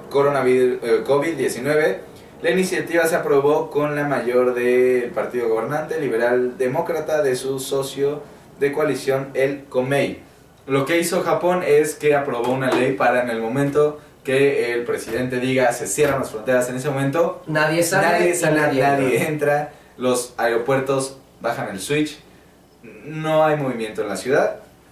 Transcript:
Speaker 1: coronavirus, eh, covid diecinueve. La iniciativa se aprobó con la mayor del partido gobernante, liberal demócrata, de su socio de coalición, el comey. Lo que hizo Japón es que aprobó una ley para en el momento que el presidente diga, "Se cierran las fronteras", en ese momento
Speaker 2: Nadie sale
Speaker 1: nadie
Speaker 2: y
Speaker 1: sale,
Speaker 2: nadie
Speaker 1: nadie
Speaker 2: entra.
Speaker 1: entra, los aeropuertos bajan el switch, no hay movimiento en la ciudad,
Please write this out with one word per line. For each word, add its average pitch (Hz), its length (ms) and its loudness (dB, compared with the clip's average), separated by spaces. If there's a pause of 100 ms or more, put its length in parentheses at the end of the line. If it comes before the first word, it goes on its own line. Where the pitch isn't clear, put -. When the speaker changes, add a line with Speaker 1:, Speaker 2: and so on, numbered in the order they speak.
Speaker 1:
coronavirus, 127 720 2
eh, 113 240 2
covid 143 300 2
diecinueve. 147 640 0 (420)
La 160 80 0
iniciativa 170 580 0
se 170 80 0
aprobó 147 540 2
con 147 260 -2
la 147 100 -2
mayor 123 500 0
del 123 560 2
partido 120 360 -4
gobernante, 127 520 -2
liberal 123 580 0
demócrata, 156 640 -2
de 131 140 0
su 131 240 -4
socio 139 600 -4 (380)
de 139 120 0
coalición, 139 640 -2
el 139 300 -2
comey. 127 560 -2 (460)
Lo 135 180 0
que 170 140 2
hizo 175 240 0
Japón 170 420 0
es 151 300 4
que 147 200 2
aprobó 127 360 -2
una 131 200 -2
ley 127 220 2
para 123 300 2
en 120 60 -4
el 113 120 -4
momento 143 580 0 (240)
que 131 500 2
el 120 100 -2
presidente 127 560 -4
diga, 127 340 2
"Se - 140 -8
cierran 139 320 2
las 123 120 -6
fronteras", 123 380 0
en 127 80 -6
ese 143 120 -4
momento 139 580 0
Speaker 2:
Nadie 156 360 2
sale 185 240 2
Speaker 1:
nadie 175 220 4
Speaker 2:
y 175 60 2
Speaker 1:
sale, 156 260 2
Speaker 2:
nadie 139 200 2
Speaker 1:
nadie 135 360 2
Speaker 2:
entra. - 100 0
Speaker 1:
entra, 147 460 -2 (240)
los 123 400 -2
aeropuertos 131 800 0 (240)
bajan 117 280 -4
el 98 100 -10
switch, 151 400 -2 (840)
no 156 400 0
hay 156 120 2
movimiento 113 440 -4
en 104 80 -4
la 98 80 -6
ciudad, - 400 0 (340)